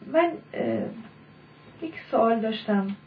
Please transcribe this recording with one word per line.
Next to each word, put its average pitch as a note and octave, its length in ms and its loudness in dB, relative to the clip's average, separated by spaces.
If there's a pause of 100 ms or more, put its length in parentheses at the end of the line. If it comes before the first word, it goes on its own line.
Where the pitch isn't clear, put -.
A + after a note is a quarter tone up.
(140)
من، E4+ 180 4 (220)
اه، - 240 -2 (1040)
یک D#4+ 120 -8 (180)
سوال A3+ 280 4
داشتم. G#3+ 480 0 (200)